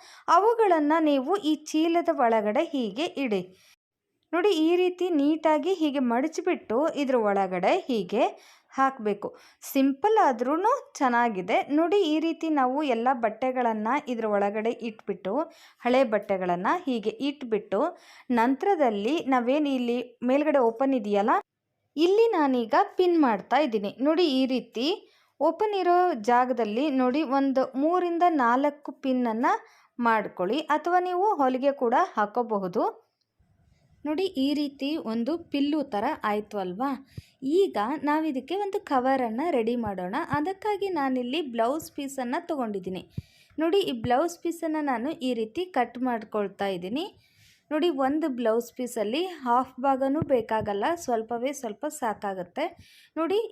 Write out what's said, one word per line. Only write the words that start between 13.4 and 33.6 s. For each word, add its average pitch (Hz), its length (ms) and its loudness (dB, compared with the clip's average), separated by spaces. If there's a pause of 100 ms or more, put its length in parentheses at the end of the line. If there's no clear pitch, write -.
ಇದ್ರ 226 180 -4
ಒಳಗಡೆ 208 460 0 (100)
ಇಟ್ಬಿಟ್ಟು, 208 520 -8 (480)
ಹಳೆ 254 220 4
ಬಟ್ಟೆಗಳನ್ನ 196 640 0 (160)
ಹೀಗೆ 226 380 -2
ಇಟ್ಬಿಟ್ಟು, 233 600 -2 (480)
ನಂತರದಲ್ಲಿ 254 840 2 (120)
ನಾವೇನ್ 262 400 2
ಇಲ್ಲಿ 247 300 -2 (260)
ಮೇಲ್ಗಡೆ 277 380 2
ಓಪನ್ 254 340 2
ಇದೆಯಲ್ಲ, 208 380 2 (640)
ಇಲ್ಲಿ 381 360 4
ನಾನೀಗ 269 440 0 (140)
ಪಿನ್ 359 320 2
ಮಾಡ್ತಾ 233 360 2
ಇದ್ದೀನಿ. 220 320 0 (120)
ನೋಡಿ, 311 300 4
ಈ 262 140 2
ರೀತಿ 247 400 -2 (540)
ಓಪನ್ 330 360 0
ಇರೋ 349 220 4 (240)
ಜಾಗದಲ್ಲಿ 240 680 2
ನೋಡಿ, 262 320 2 (100)
ಒಂದು 269 300 2 (140)
ಮೂರಿಂದ 339 480 0 (120)
ನಾಲ್ಕು 277 560 0 (100)
ಪಿನ್ನನ್ನು 247 500 0 (480)
ಮಾಡ್ಕೊಳ್ಳಿ, 220 600 0 (100)
ಅಥವಾ 311 300 2
ನೀವು 359 360 0
ಹೊಲಿಗೆ 262 380 2
ಕೂಡ 254 220 0 (160)
ಹಾಕೋಬಹುದು. 208 720 -2 (1200)